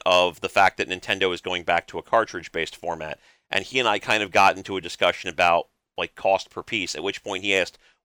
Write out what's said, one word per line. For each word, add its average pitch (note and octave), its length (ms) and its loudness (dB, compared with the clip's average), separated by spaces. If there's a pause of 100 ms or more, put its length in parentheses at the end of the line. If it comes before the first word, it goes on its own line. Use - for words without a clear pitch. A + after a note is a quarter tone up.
of F2+ 360 4
the F#2+ 80 -4
fact F#2+ 300 4
that G#2 100 -4
Nintendo F#2+ 440 -2
is F2 100 -6
going F2+ 200 -4
back E2+ 260 0
to - 100 -12
a E2 40 -8
cartridge-based F2+ 720 -2
format, D#2+ 460 -8 (300)
and F#2+ 140 -2
he C3 140 -6
and B2+ 80 0
I G#2 140 2
kind G#2+ 220 0
of F#2+ 100 -4
got G2 240 6
into F#2+ 200 -8
a F#2 40 -4
discussion F2 500 -2
about, E2+ 380 2 (280)
like, F2 200 -6
cost - 340 0
per - 120 -12
piece, F#2+ 320 -6
at D2+ 80 -8
which G2 200 -6
point G2 220 -8
he G2+ 100 2
asked, F#2 240 0 (260)